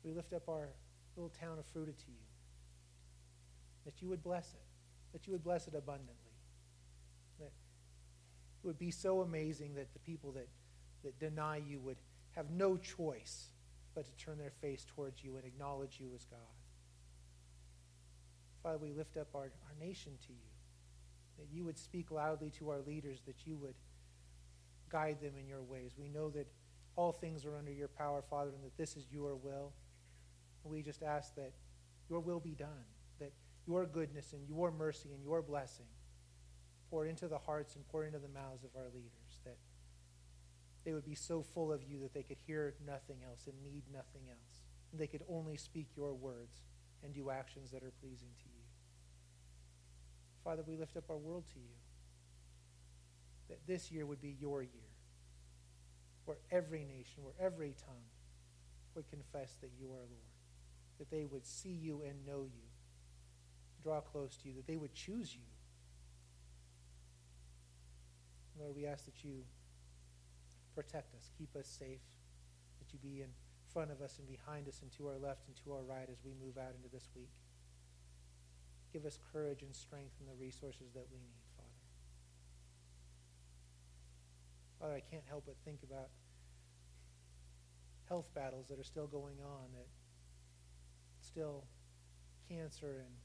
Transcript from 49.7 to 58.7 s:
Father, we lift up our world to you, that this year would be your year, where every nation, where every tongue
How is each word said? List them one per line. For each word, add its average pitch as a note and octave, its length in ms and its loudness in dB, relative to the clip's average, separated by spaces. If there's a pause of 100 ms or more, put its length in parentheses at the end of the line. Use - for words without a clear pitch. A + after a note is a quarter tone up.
Father, D#3+ 200 4
we D#3+ 120 0
lift D#3+ 180 0
up D#3+ 140 -2
our D#3 80 4
world E3 260 0 (100)
to C3+ 60 -8
you, A#2+ 160 -10 (1700)
that - 180 -6
this F3+ 240 4
year D#3 140 4
would C#3+ 160 0
be C#3+ 180 -2
your C#3+ 220 6
year, A#2+ 300 -4 (1300)
where D3+ 140 0 (140)
every D#3+ 340 8
nation, C3 380 -6
where C3 140 -6
every D#3+ 380 6 (100)
tongue A#2+ 220 -8 (880)